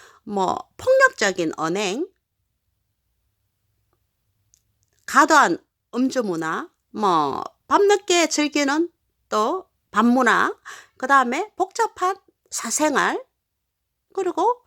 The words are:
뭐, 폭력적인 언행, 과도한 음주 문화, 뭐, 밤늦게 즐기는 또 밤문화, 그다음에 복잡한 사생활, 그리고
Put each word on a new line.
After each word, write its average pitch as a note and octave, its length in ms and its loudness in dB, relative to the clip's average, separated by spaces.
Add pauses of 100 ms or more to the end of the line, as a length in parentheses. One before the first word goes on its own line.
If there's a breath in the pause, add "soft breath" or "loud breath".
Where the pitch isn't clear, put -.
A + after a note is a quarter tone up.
(240 loud breath)
뭐, G3 340 -2 (200)
폭력적인 G#3+ 800 0
언행, G3 500 -4 (3000)
과도한 D4 520 4 (380)
음주 B3+ 280 -2
문화, F3 460 -6 (220)
뭐, E3+ 520 0 (240)
밤늦게 F#4 600 2
즐기는 D4 600 -2 (400)
또 A#3+ 380 -2 (240)
밤문화, A#3 640 2 (420 loud breath)
그다음에 C#4 580 0
복잡한 F#4+ 600 -4 (340)
사생활, C4+ 760 -2 (920)
그리고 F#4+ 540 -2